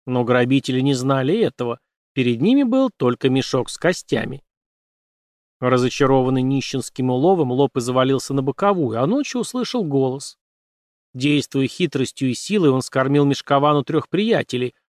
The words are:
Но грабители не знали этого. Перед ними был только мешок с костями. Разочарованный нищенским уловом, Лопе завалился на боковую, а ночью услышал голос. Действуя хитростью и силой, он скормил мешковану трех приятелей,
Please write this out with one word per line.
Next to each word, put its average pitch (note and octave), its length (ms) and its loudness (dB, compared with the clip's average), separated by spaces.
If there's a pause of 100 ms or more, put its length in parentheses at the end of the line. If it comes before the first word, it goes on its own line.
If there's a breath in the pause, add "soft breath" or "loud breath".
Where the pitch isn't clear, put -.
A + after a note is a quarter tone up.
Но B2+ 200 0
грабители B2+ 560 2
не C#3 120 0
знали C3+ 460 0
этого. B2 400 -4 (320)
Перед A#2+ 300 0
ними C4 220 4
был C4 340 2
только B2+ 320 0
мешок C3 400 -2
с - 80 -14
костями. C#3 680 -4 (1160)
Разочарованный B2+ 800 2
нищенским C3 680 -4
уловом, C#3 440 2
Лопе C3+ 260 2
завалился B2+ 540 0
на C#3 80 0
боковую, C3+ 600 0
а C#3 60 2
ночью B3 320 -2
услышал A#3+ 460 -4
голос. C3+ 520 -2 (760)
Действуя C3+ 540 -2
хитростью C3+ 640 -4
и - 20 -4
силой, F#3 360 0
он C3 120 2
скормил C#3 420 0
мешковану C#3+ 600 2
трех D3 240 -2
приятелей, D#3+ 680 -2 (160)